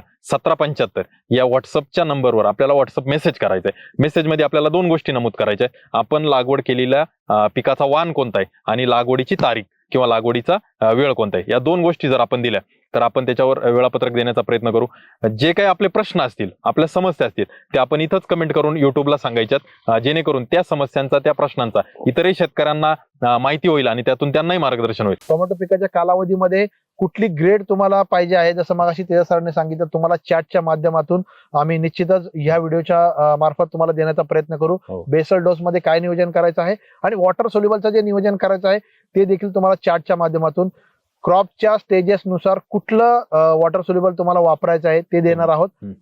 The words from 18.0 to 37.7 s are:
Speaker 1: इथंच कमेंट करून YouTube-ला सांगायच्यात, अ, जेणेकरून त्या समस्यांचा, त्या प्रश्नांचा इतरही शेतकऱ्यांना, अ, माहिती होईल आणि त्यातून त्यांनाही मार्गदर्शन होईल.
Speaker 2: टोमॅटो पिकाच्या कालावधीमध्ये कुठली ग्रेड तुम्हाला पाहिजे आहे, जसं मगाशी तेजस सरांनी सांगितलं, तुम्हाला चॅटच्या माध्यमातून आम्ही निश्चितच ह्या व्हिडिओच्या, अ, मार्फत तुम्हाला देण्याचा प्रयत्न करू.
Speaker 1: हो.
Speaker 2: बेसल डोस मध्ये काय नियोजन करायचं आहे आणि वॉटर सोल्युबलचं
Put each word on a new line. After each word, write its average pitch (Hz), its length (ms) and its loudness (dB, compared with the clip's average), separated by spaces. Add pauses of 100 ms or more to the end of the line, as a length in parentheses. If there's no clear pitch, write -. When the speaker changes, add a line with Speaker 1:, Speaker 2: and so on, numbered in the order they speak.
Speaker 1:
इथंच 175 220 -2
कमेंट 165 300 -2
करून 156 240 0
YouTube-ला 143 400 2
सांगायच्यात, 120 760 -4
अ, 113 80 2
जेणेकरून 143 460 -2
त्या 170 260 0
समस्यांचा, 143 480 -2
त्या 147 140 0
प्रश्नांचा 123 480 -2 (260)
इतरही 170 280 0
शेतकऱ्यांना, 151 600 0 (280)
अ, 120 160 2
माहिती 147 300 -2
होईल 143 200 2
आणि 120 140 -2
त्यातून 135 300 -2
त्यांनाही 165 280 0
मार्गदर्शन 117 460 -2
होईल. 95 100 0 (120)
Speaker 2:
टोमॅटो 180 260 0
पिकाच्या 185 340 -2
कालावधीमध्ये 185 800 0 (300)
कुठली 196 300 -2
ग्रेड 185 360 0
तुम्हाला 196 400 0
पाहिजे 180 340 0
आहे, 170 160 2
जसं 175 240 -2
मगाशी 175 260 0
तेजस 175 260 2
सरांनी 170 240 0
सांगितलं, 160 320 -4
तुम्हाला 165 320 -2
चॅटच्या 165 440 -2
माध्यमातून 160 600 -2 (320)
आम्ही 156 240 0
निश्चितच 170 560 -2
ह्या 160 240 0
व्हिडिओच्या, 160 760 0
अ, 147 40 2
मार्फत 156 360 0
तुम्हाला 165 200 0
देण्याचा 156 300 -2
प्रयत्न 156 340 -2
करू. 160 180 0
Speaker 1:
हो. 95 340 -10
Speaker 2:
बेसल 156 280 2
डोस 175 240 0
मध्ये 175 200 -2
काय 165 200 0
नियोजन 175 300 -2
करायचं 170 320 0
आहे 190 140 -2 (260)
आणि 202 120 -2
वॉटर 185 340 0
सोल्युबलचं 208 420 0